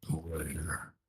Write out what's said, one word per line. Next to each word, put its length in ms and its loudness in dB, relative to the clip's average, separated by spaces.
Where? 840 0